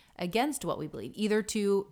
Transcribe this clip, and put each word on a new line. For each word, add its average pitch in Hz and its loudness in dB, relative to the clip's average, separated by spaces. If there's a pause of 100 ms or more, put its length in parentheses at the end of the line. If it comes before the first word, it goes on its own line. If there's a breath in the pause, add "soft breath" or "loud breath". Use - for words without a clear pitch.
(180 loud breath)
against 226 0
what 170 -2
we 156 -6
believe, 131 -10
either 214 2
to, 202 2